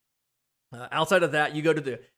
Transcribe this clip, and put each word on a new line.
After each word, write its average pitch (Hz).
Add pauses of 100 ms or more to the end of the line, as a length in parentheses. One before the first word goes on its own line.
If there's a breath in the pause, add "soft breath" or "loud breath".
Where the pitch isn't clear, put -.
(760)
Uh, 120
outside 160
of 151
that, 151
you 151
go 160
to 147
the 120 (180 loud breath)